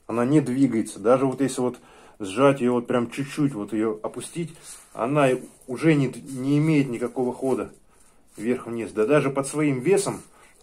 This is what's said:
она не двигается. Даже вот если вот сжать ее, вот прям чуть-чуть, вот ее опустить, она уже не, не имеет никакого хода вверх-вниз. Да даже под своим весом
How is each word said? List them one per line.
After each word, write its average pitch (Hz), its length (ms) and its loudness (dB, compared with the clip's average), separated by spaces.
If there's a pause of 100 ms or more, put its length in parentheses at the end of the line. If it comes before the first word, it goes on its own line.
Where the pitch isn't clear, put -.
она 117 180 -2
не 143 160 4
двигается. 123 580 0
Даже 123 280 4
вот 127 160 -2
если 131 180 -2
вот 123 180 -2 (400)
сжать 123 420 2
ее, 123 120 2
вот 120 140 0
прям 120 240 0
чуть-чуть, 139 420 -2
вот 104 220 -8
ее 107 280 -2
опустить, 156 540 -8 (380)
она 139 340 2 (380)
уже 135 280 2
не, 139 140 2
не 131 500 -2
имеет 151 300 2
никакого 120 460 -4
хода 120 400 -4 (640)
вверх-вниз. 113 540 -4
Да 107 140 2
даже 139 220 4
под - 180 -2
своим 147 340 -2
весом 131 420 0 (400)